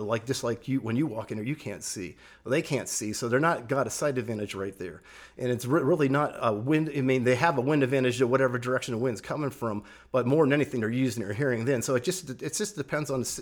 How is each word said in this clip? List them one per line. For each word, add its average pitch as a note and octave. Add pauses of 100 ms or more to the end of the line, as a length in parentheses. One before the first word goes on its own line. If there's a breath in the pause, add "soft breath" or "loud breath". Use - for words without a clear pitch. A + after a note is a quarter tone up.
like, A2
just C3
like -
you, C3
when A2+
you D#3
walk A2
in A2
there, G#2+
you C#3+
can't G2+
see. F2+ (280 loud breath)
Well, -
they D#3
can't B2
see, G#2+
so A#2+
they're B2
not D3+
got C3+
a A2
sight C#3+
advantage G#2+
right G2
there. E2+ (360 loud breath)
And B2
it's B2
re-, C#3
really D3+
not C#3+
a A#2
wind, D3
I C#3
mean, C3
they B2
have D#3
a -
wind C#3+
advantage B2+
to B2+
whatever B2
direction B2+
the G#2+
wind's A#2+
coming D3
from, G#2+ (260 loud breath)
but B2
more D3+
than C3+
anything, C#3
they're G#2+
using A#2+
their G2+
hearing A#2+
then. B2
So C3+
it B2
just, E3+
it C#3+
just G3+
depends D3+
on C3+
the A2
s-, -